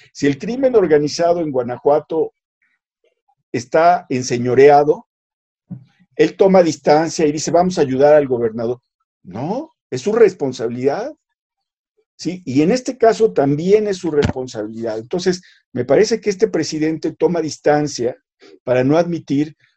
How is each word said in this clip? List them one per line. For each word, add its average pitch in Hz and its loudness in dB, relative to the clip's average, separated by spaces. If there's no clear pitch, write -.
Si - -6
el 139 0
crimen 247 -2
organizado 170 2
en 151 -6
Guanajuato 135 -2
está 175 2
enseñoreado, 135 4
él 156 0
toma 190 2
distancia 156 0
y 147 0
dice, 151 -6
"Vamos 180 0
a 165 0
ayudar 139 4
al 147 4
gobernador". 117 -4
No, 175 -10
es 123 -8
su 208 -2
responsabilidad. 139 0
¿Sí? 185 -10
Y 135 0
en 185 2
este 254 -4
caso 220 2
también 170 0
es 196 -4
su 170 -6
responsabilidad. 117 -4
Entonces, 180 -4
me 120 -6
parece 214 2
que 208 -4
este 196 0
presidente 156 -4
toma 170 0
distancia 147 -2
para 127 0
no 143 2
admitir, 160 -2